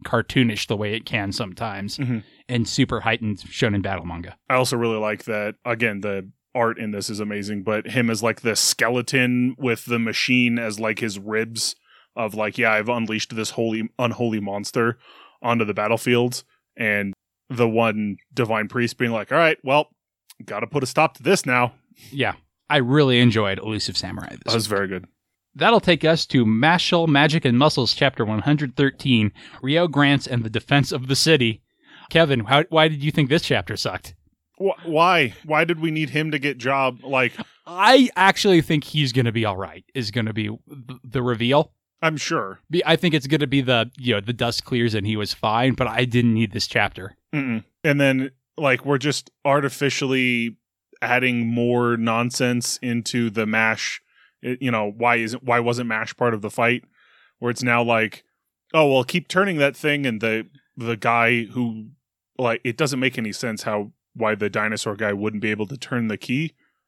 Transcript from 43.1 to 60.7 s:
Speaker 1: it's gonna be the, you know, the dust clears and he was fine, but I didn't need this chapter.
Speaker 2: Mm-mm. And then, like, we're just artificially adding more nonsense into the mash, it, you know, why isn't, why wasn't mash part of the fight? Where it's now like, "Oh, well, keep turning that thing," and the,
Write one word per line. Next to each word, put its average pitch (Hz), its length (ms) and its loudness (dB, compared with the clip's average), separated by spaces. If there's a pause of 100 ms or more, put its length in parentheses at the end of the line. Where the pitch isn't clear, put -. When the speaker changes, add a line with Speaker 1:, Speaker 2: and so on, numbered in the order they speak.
Speaker 1:
it's 135 120 0
gonna 147 200 2
be 135 120 2
the, 123 380 0
you 120 160 0
know, 104 80 0
the 104 120 -6
dust 117 300 -4
clears 120 300 0
and 104 120 -2
he 107 120 -2
was 104 160 -4
fine, 117 400 0
but 127 140 -2
I 117 180 0
didn't 120 300 2
need 110 180 0
this 117 140 -6
chapter. 101 500 -4 (160)
Speaker 2:
Mm-mm. 127 320 -4 (180)
And 143 160 2
then, 135 320 2 (260)
like, 139 280 0
we're 139 140 0
just 139 300 -4 (140)
artificially 131 1120 0 (460)
adding 123 460 0
more 120 500 2
nonsense 120 840 -2
into 117 480 -2
the 110 160 -2
mash, 110 560 -2 (400)
it, 127 200 -6
you 131 100 -2
know, 107 240 -2
why 120 220 2
isn't, 113 260 -6
why 120 160 2
wasn't 120 280 -2
mash 110 300 -6
part 120 160 2
of 104 80 -6
the 107 80 -6
fight? 120 340 0 (560)
Where 120 120 -4
it's 120 120 -6
now 120 200 2
like, 113 400 0 (500)
"Oh, 156 180 6
well, 131 120 4
keep 156 240 -4
turning 185 300 4
that 139 180 4
thing," 147 300 0
and 110 160 -2
the, 110 260 -2 (300)